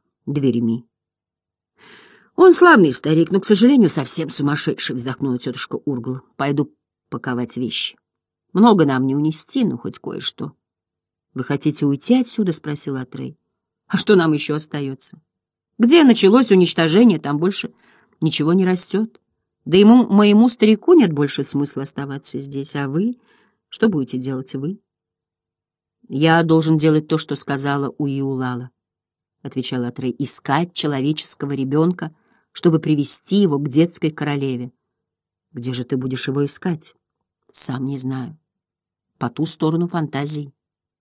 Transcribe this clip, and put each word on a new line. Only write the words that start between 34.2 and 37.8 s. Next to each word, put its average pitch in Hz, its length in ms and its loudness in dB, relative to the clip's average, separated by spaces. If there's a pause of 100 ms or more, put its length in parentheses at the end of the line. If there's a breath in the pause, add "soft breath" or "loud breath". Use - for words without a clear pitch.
«Где 123 220 -8
же 123 100 -6
ты 139 120 -4
будешь 127 300 -6
его 143 180 -2
искать?» 156 520 -8 (560)
«Сам 131 320 -8